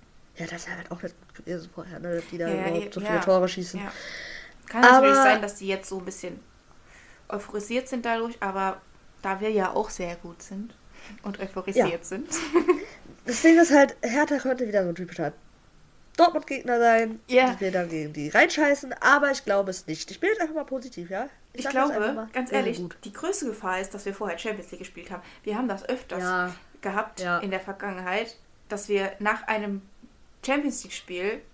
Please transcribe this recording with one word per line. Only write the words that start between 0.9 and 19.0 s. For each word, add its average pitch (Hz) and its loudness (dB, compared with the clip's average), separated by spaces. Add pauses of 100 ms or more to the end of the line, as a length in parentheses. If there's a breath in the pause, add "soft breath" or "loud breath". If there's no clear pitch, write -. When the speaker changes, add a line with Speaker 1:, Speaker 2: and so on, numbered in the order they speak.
Speaker 1:
nicht 175 -10 (140)
gut - -20
gewesen 175 -8
vorher, 170 -14
ne? 170 -6
Die 175 -8
da 170 -2
Speaker 2:
Ja, 180 -2
ja, 190 -2
Speaker 1:
überhaupt 170 -2
Speaker 2:
ja, 202 -12
Speaker 1:
so - -8
viele 208 -2
Speaker 2:
ja. 214 2
Speaker 1:
Tore 185 4
schießen. 180 -6
Speaker 2:
Ja. 196 -8 (760 loud breath)
Kann 226 0
natürlich 262 12
Speaker 1:
Aber 269 8
Speaker 2:
sein, 247 6
dass 202 -4
die 196 -8
jetzt 190 -2
so 190 -6
ein 180 -10
bisschen 185 -10 (880 soft breath)
euphorisiert 208 -4
sind 240 -6
dadurch, 233 -2
aber 190 -2 (400)
da 190 -4
wir 220 -2
ja 196 2
auch 214 0
sehr 175 -8
gut 170 -16
sind 202 -12 (480 loud breath)
und 202 -10
euphorisiert 196 0
Speaker 1:
Ja. 170 -4
Speaker 2:
sind. 233 -10
<laughs> 320 -4 (880 loud breath)
Speaker 1:
Das 233 -4
Ding 330 10
ist 330 8
halt, 285 8
Hertha 285 0
könnte 254 -2
wieder 202 2
so 180 -2
ein 170 -4
typischer 175 -6 (840)
Dortmund-Gegner 285 2
sein, 226 4
Speaker 2:
Ja. 254 4
Speaker 1:
dass - -6
wir 190 0
dann 180 0
gegen 156 -6
die 147 -6
reinscheißen, 277 2
aber 277 6